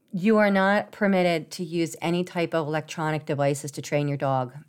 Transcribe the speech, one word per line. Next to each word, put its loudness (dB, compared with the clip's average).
You 4
are 4
not 2
permitted 2
to -8
use -4
any 0
type -4
of 0
electronic -4
devices 0
to -10
train -2
your -2
dog -2